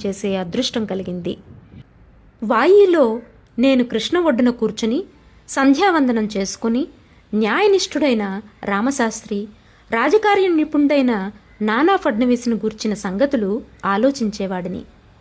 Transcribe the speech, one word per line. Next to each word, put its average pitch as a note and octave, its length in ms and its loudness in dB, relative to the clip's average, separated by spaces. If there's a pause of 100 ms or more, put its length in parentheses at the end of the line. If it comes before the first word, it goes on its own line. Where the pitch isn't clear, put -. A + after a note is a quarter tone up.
చేసే G3 300 -4
అదృష్టం G3 500 -4
కలిగింది. F3+ 520 -8 (1040)
వాయిలో C4+ 760 4 (400)
నేను C4 240 4
కృష్ణ A#3+ 360 -4
ఒడ్డున B3+ 300 2
కూర్చుని A#3 540 -2 (460)
సంధ్యావందనం C4+ 760 2 (120)
చేసుకుని A3+ 500 -4 (460)
న్యాయనిష్ఠుడైన A#3 1080 0 (220)
రామశాస్త్రి, G#3+ 840 -4 (440)
రాజకార్య G4 560 2
నిపుణుడైన C#4+ 840 2 (300)
నానా C4 340 2
ఫడ్నవీస్ను A#3+ 600 0
గూర్చిన G#3+ 380 -4
సంగతులు G#3 680 -2 (240)
ఆలోచించేవాడిని. G3 960 -2 (400)